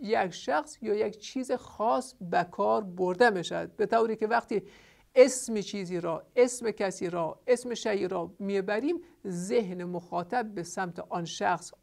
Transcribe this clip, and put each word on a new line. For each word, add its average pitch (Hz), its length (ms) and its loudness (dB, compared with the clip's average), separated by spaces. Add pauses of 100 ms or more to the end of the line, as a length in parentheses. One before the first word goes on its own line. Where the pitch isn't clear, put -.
یک 208 280 0
شخص 294 520 -4
یا 214 120 0
یک 214 240 -2
چیز 262 340 -6
خاص 254 640 -2 (160)
به 180 140 4
کار 214 400 0
برده 185 460 2
می‌شود. 170 460 -4
به 208 100 0
طوری 226 300 2
که 220 100 -2
وقتی 226 360 0 (520)
اسم 254 460 8
چیزی 185 400 -6
را، 165 260 -4 (100)
اسم 247 340 4
کسی 190 400 -2
را، 165 360 -4
اسم 240 280 0
شی 202 340 -2
را 180 300 -4
میبریم، 208 600 -2 (280)
ذهن 180 560 -2
مخاطب 175 680 -4
به 180 80 -6
سمت 175 360 -8
آن 175 260 -6
شخص، 180 480 -2 (100)